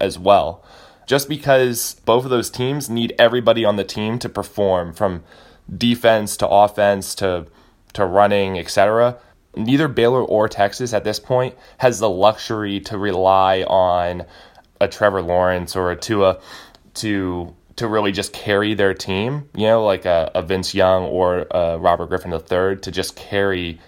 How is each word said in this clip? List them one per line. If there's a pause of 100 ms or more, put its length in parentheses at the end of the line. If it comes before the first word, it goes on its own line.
as
well. (420)
Just
because
both
of
those
teams
need
everybody
on
the
team
to
perform,
from (540)
defense
to
offense
to, (480)
to
running,
et
cetera. (380)
Neither
Baylor
or
Texas
at
this
point (220)
has
the
luxury
to
rely
on (560)
a
Trevor
Lawrence
or
a
Tua (560)
to, (200)
to
really
just
carry
their
team,
you
know,
like
a,
a
Vince
Young
or
a
Robert
Griffin
the
third
to
just
carry